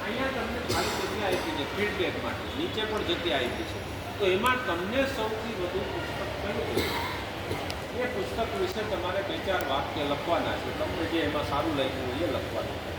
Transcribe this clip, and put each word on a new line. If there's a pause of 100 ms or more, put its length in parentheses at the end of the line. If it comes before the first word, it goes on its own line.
અહીંયા
તમને (100)
ખાલી
જગ્યા
આપી
છે
ફીડબેક
માટે, (120)
નીચે
પણ
જગ્યા
આપી
છે. (360)
તો
એમાં
તમને (140)
સૌથી
વધુ
પુસ્તક (200)
કયું
ગમ્યું? (800)
એ
પુસ્તક
વિશે
તમારે
બે (100)
ચાર
વાક્ય
લખવાના
છે. (100)
તમને
જે
એમાં
સારું
લાગ્યું
હોય
એ
લખવાનું
છે.